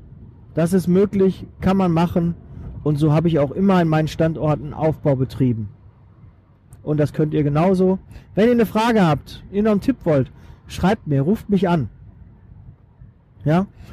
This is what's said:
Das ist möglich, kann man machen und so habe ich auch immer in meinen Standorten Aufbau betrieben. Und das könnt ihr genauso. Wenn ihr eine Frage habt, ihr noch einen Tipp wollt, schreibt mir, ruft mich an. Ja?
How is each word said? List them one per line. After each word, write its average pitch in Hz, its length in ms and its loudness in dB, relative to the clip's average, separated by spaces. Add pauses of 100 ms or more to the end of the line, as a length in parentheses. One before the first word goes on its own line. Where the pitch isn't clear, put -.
(540)
Das 165 200 0
ist 180 140 2
möglich, 190 600 0 (120)
kann 190 180 2
man 180 140 2
machen 170 440 0 (480)
und 147 140 0
so 151 160 2
habe 165 140 2
ich 160 120 0
auch 139 120 0
immer 190 300 2
in 165 60 2
meinen 156 200 0
Standorten 156 680 -2
Aufbau 151 420 -2
betrieben. 123 540 -2 (1120)
Und 151 160 -4
das 147 160 0
könnt 156 200 -2
ihr 151 100 0
genauso. 185 560 2 (360)
Wenn 208 100 2
ihr 247 80 4
eine 233 120 2
Frage 220 400 2
habt, - 460 -2
ihr 196 120 -2
noch 220 80 2
einen 196 100 0
Tipp 254 240 -2
wollt, 143 260 0 (360)
schreibt - 400 -2
mir, 139 140 0
ruft 190 280 -2
mich 196 180 0
an. 165 220 0 (1500)
Ja? 170 240 0 (240)